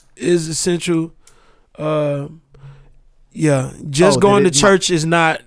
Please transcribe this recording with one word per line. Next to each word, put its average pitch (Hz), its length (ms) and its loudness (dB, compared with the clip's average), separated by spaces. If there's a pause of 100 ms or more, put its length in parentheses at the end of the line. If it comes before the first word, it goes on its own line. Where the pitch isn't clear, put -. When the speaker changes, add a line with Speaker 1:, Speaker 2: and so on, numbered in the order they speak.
(160)
Speaker 1:
is 170 320 -2
essential. 165 680 -4 (640)
Uh, 151 500 -4 (1040)
yeah, 135 400 -2 (160)
just 151 300 2
Speaker 2:
Oh, - 20 -2
Speaker 1:
going 202 240 4
Speaker 2:
that 175 80 2
Speaker 1:
to 139 60 0
Speaker 2:
it - 20 2
Speaker 1:
church 196 300 4
is 160 160 0
not 165 400 0